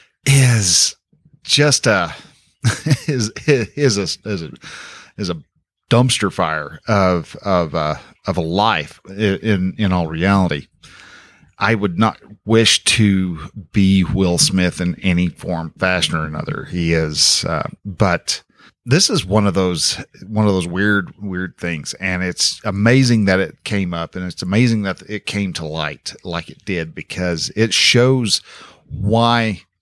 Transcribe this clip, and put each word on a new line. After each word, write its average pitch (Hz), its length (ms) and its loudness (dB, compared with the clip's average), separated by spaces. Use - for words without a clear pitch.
is 120 720 4
just 143 420 2
a, 92 280 2
<laughs> - 240 -14
is, 120 240 -2
is 127 520 2
a, 101 40 -2
is 95 140 -4
a, 73 80 -10
is 95 120 -4
a 85 60 -6
dumpster 120 420 2
fire 78 560 -4
of, 92 540 2
of, 87 320 0
uh, 78 220 -2
of 87 120 -4
a 87 40 0
life 85 580 -2
i-, - 20 -16
in, 98 640 0
in 98 140 2
all 87 140 0
reality. 82 600 0
I 107 180 2
would 95 220 -2
not 107 200 0
wish 113 400 2
to 95 540 2
be 95 300 4
Will 87 360 0
Smith 90 420 0
in 87 220 -2
any 90 260 2
form, 82 500 -6
fashion, 90 380 0
or 78 80 -4
another. 76 400 -8
He 82 300 -2
is, 78 500 0
uh, 82 240 -4
but 92 580 -2
this 143 220 2
is 98 160 0
one 101 220 2
of 90 80 0
those, 90 440 0
one 107 200 0
of 101 60 4
those 90 140 0
weird, 98 520 0
weird 92 380 -8
things. 80 380 -8
And 92 280 -4
it's - 420 -4
amazing 113 600 4
that 95 160 4
it - 240 -6
came 95 300 -4
up, 82 200 -8
and 90 120 -8
it's - 160 -10
amazing 107 400 2
that 95 260 -6
it 104 180 -10
came 101 280 -4
to 80 120 -8
light 76 560 -8
like 82 280 -8
it - 140 -20
did, 82 300 -6
because 87 640 -6
it 110 160 2
shows 123 720 2
why 113 720 0